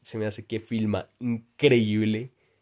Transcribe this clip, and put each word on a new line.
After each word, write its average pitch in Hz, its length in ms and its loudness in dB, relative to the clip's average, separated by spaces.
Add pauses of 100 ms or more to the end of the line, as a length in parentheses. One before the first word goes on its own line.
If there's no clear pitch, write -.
se - 160 -12
me 107 80 -4
hace 104 200 -8
que 113 140 -6
filma 107 500 -4 (100)
increíble 113 1160 0 (280)